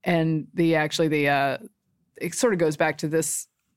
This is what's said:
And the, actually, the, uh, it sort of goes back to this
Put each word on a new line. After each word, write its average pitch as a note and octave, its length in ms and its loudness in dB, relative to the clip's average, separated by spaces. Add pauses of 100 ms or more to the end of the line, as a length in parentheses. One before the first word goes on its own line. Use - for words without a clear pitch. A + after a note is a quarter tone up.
And D#3+ 500 0
the, E3 220 2
actually, D#3 320 0
the, D3 220 2
uh, C#3 280 2 (600)
it E3+ 180 -8
sort A#3 180 2
of F3 60 -2
goes D#3 160 0
back D3+ 240 -2
to E3 80 -6
this D#3+ 400 -4 (300)